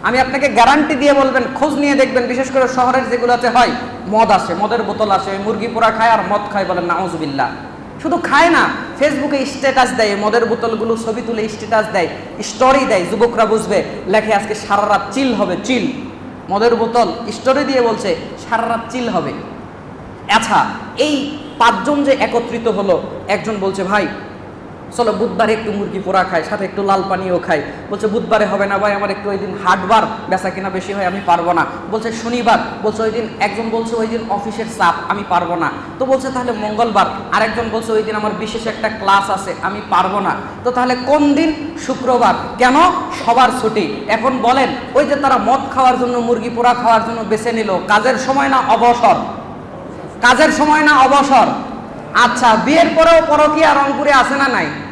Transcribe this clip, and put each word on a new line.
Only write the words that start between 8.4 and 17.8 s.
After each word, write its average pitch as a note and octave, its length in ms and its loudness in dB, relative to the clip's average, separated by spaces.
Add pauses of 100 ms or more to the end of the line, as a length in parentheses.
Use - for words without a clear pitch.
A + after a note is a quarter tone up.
না, B3 200 4 (300)
Facebook-এ C#4 460 0
স্ট্যাটাস C4 460 0
দেয়, A3 300 0
মদের A3 240 2
বোতলগুলো A3+ 520 -2
ছবি A3+ 300 -6
তুলে A3 220 -4
স্ট্যাটাস G#3+ 440 0
দেয়, F3+ 140 0 (360)
স্টোরি C4 420 2
দেয়, F#3 260 0
যুবকরা A3+ 340 2
বুঝবে, G#3 380 0 (240)
লেখে, G#3+ 260 2
"আজকে G#3 220 -2
সারা G3+ 340 -2
রাত G3+ 120 2 (100)
চিল C4 220 0
হবে, F#3+ 300 -2
চিল।" A#3 240 0 (680)
মদের A3+ 220 2
বোতল A3+ 360 0 (200)
স্টোরি C4+ 320 0
দিয়ে C4 180 0